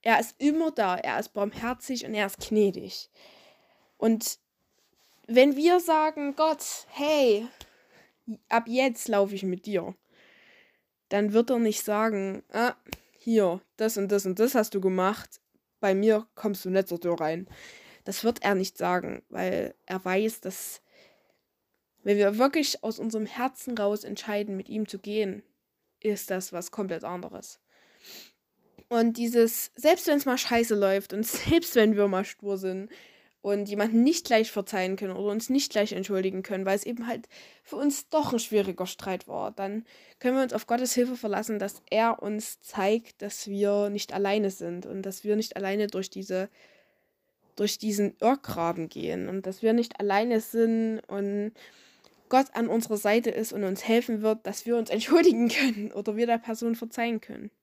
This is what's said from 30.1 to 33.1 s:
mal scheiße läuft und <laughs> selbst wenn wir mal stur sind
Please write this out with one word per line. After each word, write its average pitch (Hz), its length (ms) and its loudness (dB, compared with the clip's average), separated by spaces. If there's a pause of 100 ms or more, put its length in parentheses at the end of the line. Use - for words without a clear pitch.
mal 262 120 0
scheiße 233 380 0
läuft 196 380 2
und 214 120 -2
<laughs> - 20 -6
selbst - 480 0
wenn 220 200 6
wir 202 120 4
mal 190 180 0
stur 202 320 -6
sind 190 320 -6 (520)